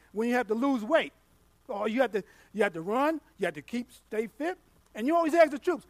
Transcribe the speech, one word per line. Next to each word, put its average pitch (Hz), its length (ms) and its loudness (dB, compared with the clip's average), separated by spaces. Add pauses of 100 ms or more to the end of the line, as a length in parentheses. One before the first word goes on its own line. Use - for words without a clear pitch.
(120)
When 226 180 -2
you 247 40 0
have 247 140 0
to 214 60 0
lose 254 280 0
weight, 233 300 0 (560)
or 208 200 -4
you 226 120 -2
have 233 120 2
to, 202 120 -4 (300)
you 208 80 0
have 202 100 0
to 165 80 -8
run, 269 400 0 (160)
you 190 80 -6
have 170 100 -4
to 147 80 -12
keep, 240 300 -8
stay 220 360 -8
fit, 349 300 -6 (360)
and 220 120 -4
you 320 80 2
always 330 200 2
ask 320 160 8
the 277 80 -8
troops, 320 320 -2